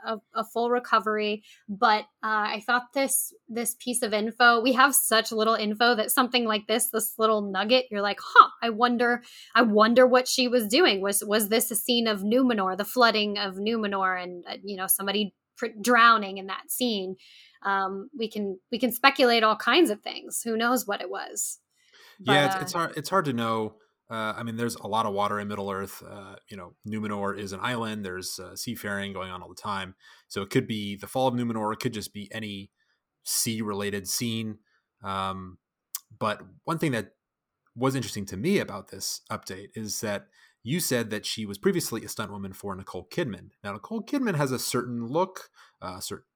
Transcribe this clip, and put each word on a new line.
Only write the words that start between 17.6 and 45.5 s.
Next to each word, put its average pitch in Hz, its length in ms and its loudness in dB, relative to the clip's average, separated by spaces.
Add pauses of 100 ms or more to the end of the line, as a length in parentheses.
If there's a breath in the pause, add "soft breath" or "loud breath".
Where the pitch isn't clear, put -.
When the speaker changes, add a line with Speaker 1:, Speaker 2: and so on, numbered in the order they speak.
Speaker 1:
Um, 196 460 -2 (100)
we 220 120 -2
can, 196 280 -4 (140)
we 233 60 -2
can 240 120 2
speculate 240 540 6
all 214 120 4
kinds 262 340 4
of 208 100 -2
things. - 420 -10
Who 226 140 -2
knows 233 300 2
what 202 160 -2
it 185 80 -8
was? - 480 -8 (600 soft breath)
Speaker 2:
Yeah, 143 300 4
Speaker 1:
But, - 80 0
Speaker 2:
it's, 190 60 -4
it's - 120 -8
Speaker 1:
uh, 175 40 0
Speaker 2:
hard, 165 180 -2
it's 143 140 -6
hard 185 160 4
to 131 80 0
know. 113 400 0 (340)
Uh, 110 280 -4
I 113 80 -8
mean, 113 120 -6
there's 117 200 -2
a - 120 -12
lot 110 180 2
of 104 60 -2
water 104 260 0
in 101 100 -4
Middle-earth. 98 540 -6
Uh, 98 340 -18 (120)
you 104 80 -14
know, 90 160 -16 (160)
Numenor 104 500 -4
is 98 140 -6
an 95 80 -8
island. 113 440 -4
There's, 92 360 -8
uh, 90 160 -14
seafaring 101 560 -6
going 92 180 -8
on 92 120 -12
all - 80 -18
the - 40 -18
time. 95 400 -8 (320 soft breath)
So - 140 -6
it 98 80 -6
could 123 180 0
be 104 300 -4
the 98 100 -14
fall 131 220 0
of 123 60 -2
Numenor. 110 400 -2
It 107 60 -12
could 120 120 -2
just 107 220 -8
be 104 180 -12
any 104 380 -10 (520)
sea-related 101 840 -2
scene. 113 500 -4 (440)
Um, 95 560 -6 (600)
but 107 220 0 (240)
one 165 140 -2
thing 156 140 2
that 110 200 -2 (640)
was 131 180 2
interesting 110 320 -6
to 98 100 -10
me 165 220 2
about 101 300 -6
this - 320 -8 (100)
update 98 440 -10
is 107 260 -8
that 101 260 -4 (360 soft breath)
you 151 180 -2
said 117 300 -2
that 104 140 -6
she 107 220 -6
was 98 120 -8
previously 165 460 0
a 104 40 -14
stunt 107 220 -8
woman 98 220 -10
for 98 220 -10
Nicole 92 360 -12
Kidman. 123 400 -6 (140)
Now, 101 80 -6
Nicole 220 300 -8
Kidman 247 340 -2
has 143 160 0
a 120 60 -4
certain 120 480 -4
look, 175 420 -4 (320 soft breath)